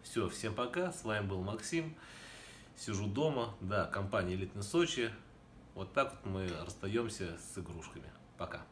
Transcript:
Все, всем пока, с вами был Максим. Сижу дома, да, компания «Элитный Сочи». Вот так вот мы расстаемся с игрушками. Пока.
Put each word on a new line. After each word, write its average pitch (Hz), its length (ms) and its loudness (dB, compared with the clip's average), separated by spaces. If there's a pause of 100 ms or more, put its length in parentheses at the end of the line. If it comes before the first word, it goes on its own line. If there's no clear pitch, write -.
Все, 101 260 2
всем 107 240 -2
пока, 160 380 2
с - 120 -8
вами 107 240 2
был 95 140 0
Максим. 156 540 0 (800)
Сижу 101 300 0
дома, 120 520 2
да, 95 260 4
компания 95 500 2
«Элитный 95 280 -2
Сочи». 127 480 4 (640)
Вот 95 180 -6
так 135 200 4
вот - 120 -12
мы 95 220 0 (180)
расстаемся 98 720 -2
с - 200 -10
игрушками. 80 520 -8 (280)
Пока. - 340 -6